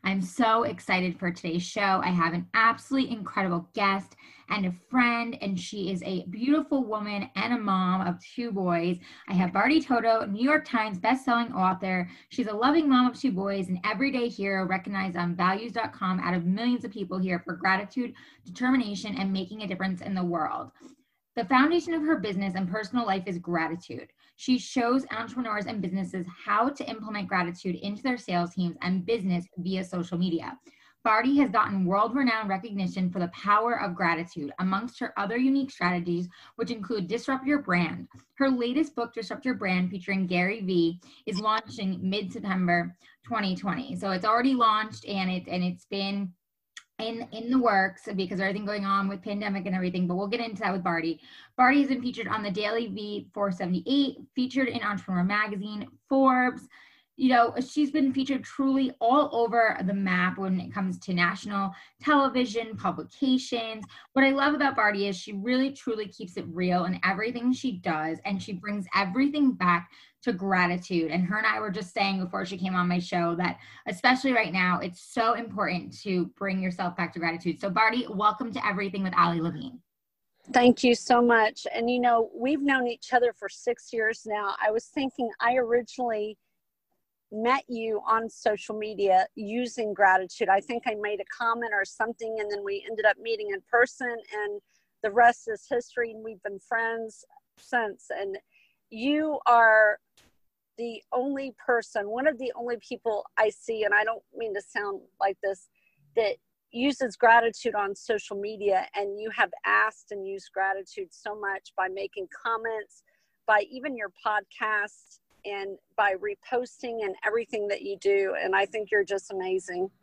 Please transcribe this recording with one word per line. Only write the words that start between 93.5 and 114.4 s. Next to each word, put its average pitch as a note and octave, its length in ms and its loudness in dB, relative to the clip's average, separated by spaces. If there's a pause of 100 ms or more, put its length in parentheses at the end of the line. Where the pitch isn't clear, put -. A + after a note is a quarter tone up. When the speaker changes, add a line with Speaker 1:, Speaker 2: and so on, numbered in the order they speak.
Speaker 2:
in G3 80 -6 (100)
person, B3 380 2
and G#3+ 520 -6 (420)
the A3 80 0
rest A#3 380 6
is G#3+ 200 -8
history, A#3+ 440 -4
and A3 120 -14
we've A3 200 -12
been G3+ 160 -8
friends A3+ 640 -4 (340)
since. A3+ 480 -4 (100)
And G3 220 -6 (520)
you D4 560 0
are A3 520 8 (800)
the A#3 240 -8 (100)
only C4+ 400 -2 (140)
person, A3+ 420 0
one B3 200 0
of C4 100 0
the B3 160 -6
only A#3+ 220 -4 (100)
people A3+ 380 -4 (120)
I A3 140 4
see, A3 320 -6
and G#3 100 2
I G#3 120 4
don't A3+ 180 -4 (140)
mean A3 180 -6
to G3+ 80 -6
sound G3+ 380 -6 (180)
like G3 240 0
this, G3 240 -4 (480)
that G#3+ 220 2 (340)
uses B3 460 -2
gratitude A#3 580 4
on G3+ 220 -2
social G#3 420 -4
media, G3+ 560 0
and G3+ 260 -4
you A3 100 -6
have G3 200 2 (140)
asked G#3+ 480 2
and G3 120 -10
used G3 300 -10
gratitude F#3+ 560 -4
so - 240 -12
much G3 420 -8
by F#3+ 120 0
making G3 400 -8 (160)
comments, A3+ 580 -6 (460)
by G#3 200 4
even B3+ 280 -8
your G#3 160 -8 (120)
podcast, G#3+ 960 -4 (280)